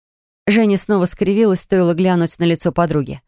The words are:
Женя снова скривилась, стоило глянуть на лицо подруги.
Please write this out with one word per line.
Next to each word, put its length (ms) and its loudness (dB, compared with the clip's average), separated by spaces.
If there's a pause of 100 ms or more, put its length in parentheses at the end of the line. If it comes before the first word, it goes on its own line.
(460)
Женя 300 2
снова 300 0
скривилась, 560 0
стоило 320 0
глянуть 460 0
на 40 0
лицо 300 -2
подруги. 540 -4